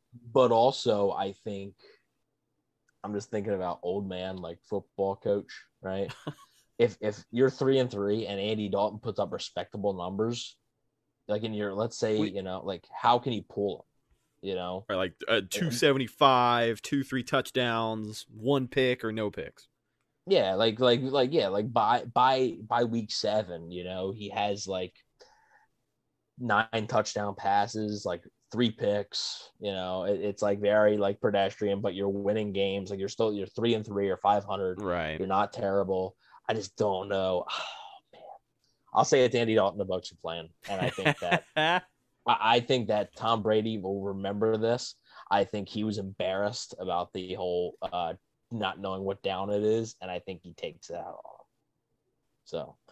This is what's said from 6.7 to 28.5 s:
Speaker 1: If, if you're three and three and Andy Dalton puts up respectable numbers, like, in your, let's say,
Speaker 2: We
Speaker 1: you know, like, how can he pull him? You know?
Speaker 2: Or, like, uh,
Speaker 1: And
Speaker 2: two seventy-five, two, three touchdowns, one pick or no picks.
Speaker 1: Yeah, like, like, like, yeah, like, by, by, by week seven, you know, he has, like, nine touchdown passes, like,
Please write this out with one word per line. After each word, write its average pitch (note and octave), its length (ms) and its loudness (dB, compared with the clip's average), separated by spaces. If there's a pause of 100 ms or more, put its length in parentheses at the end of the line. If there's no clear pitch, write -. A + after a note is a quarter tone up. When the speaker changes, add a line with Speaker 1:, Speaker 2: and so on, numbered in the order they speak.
Speaker 1:
If, A#2 200 2
if G#2+ 300 -4
you're B2+ 220 2
three C3+ 260 2
and B2 140 2
three G#2 340 -2
and G2 140 -6
Andy G#2+ 280 -2
Dalton G2+ 300 0
puts A2 220 -6
up G2 120 -2
respectable G2 640 -6
numbers, G2 600 -4 (720)
like, G#2 160 -2
in A2 100 -4
your, G2+ 220 -4
let's A2+ 200 -2
say, A2 220 0
Speaker 2:
We G#2 140 0
Speaker 1:
you G2 100 -6
know, F#2 220 -6
like, F#2 280 -8
how A#2+ 280 4
can B2 140 -4
he G#2 140 -6
pull G2+ 280 -2 (640)
him? F#2+ 80 -6
You F#2 60 -2
know? F2+ 340 -6
Speaker 2:
Or, G2 60 -2
like, F#2 180 -2 (160)
uh, A2+ 60 2
Speaker 1:
And F#2+ 160 0
Speaker 2:
two E3+ 180 -2
seventy-five, B2 1120 4
two, C#3 220 0
three C3 180 -2
touchdowns, A2+ 1040 -2 (100)
one B2+ 320 0
pick B2+ 360 2
or A2 80 -2
no A2 180 -2
picks. - 380 -10 (580)
Speaker 1:
Yeah, A2 300 4
like, A2 240 4
like, B2 240 6
like, C3 280 2
yeah, B2 180 2
like, G#2 220 0
by, A2+ 340 4
by, B2+ 500 4 (120)
by A#2+ 180 2
week A2+ 260 -2
seven, F2+ 580 -2
you F2+ 140 -8
know, F#2 280 -4
he G#2 180 -10
has, G2+ 380 -2
like, F#2 280 -6 (1400)
nine A2+ 480 0
touchdown G#2 480 0
passes, G#2 720 0
like, F2 160 -4 (280)